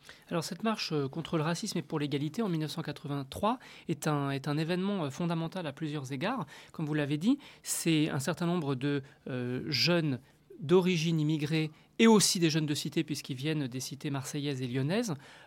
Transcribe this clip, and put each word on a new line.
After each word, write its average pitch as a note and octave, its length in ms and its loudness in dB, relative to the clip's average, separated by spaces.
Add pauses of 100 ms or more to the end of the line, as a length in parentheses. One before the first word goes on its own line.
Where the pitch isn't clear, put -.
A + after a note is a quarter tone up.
(300)
Alors E3+ 120 -2
cette - 220 -8
marche, A3 280 -4
euh, D3 140 0
contre D#3 300 -4
le D3+ 80 0
racisme F3 340 -4
et D#3+ 40 -2
pour D#3+ 180 -4
l'égalité D3 420 -2
en A3 60 0
mille E3 120 0
neuf D3+ 120 -4
cent E3 100 -6
quatre-vingt-trois D3 760 -4 (300)
est D#3 200 -2
un, C#3+ 220 2
est C#3 180 -2
un D3 80 0
événement, F3+ 480 0
euh, C#3 60 -2
fondamental E3 560 -2
à C#3+ 60 -4
plusieurs D3 400 -6
égards. F3 340 -2 (260)
Comme D#3+ 140 -4
vous D3 80 -2
l'avez D3+ 240 0
dit, A#3 200 2 (240)
c'est D#3 460 2
un D3 120 -2
certain E3+ 260 -2
nombre E3+ 280 0
de, C#3+ 280 0 (260)
euh, B2+ 400 -4
jeunes D3+ 500 2 (400)
d'origine E3+ 600 4
immigrée D3+ 500 0 (300)
et A3+ 60 10
aussi G#3+ 320 8
des E3+ 100 6
jeunes D#3 180 2
de C#3+ 80 0
cité, D#3 280 0
puisqu'ils D3 320 -6
viennent D3 320 -2
des B2+ 140 -6
cités C#3 300 -6
marseillaises C#3 520 -4
et C3 60 -2
lyonnaises, D#3 460 0 (320)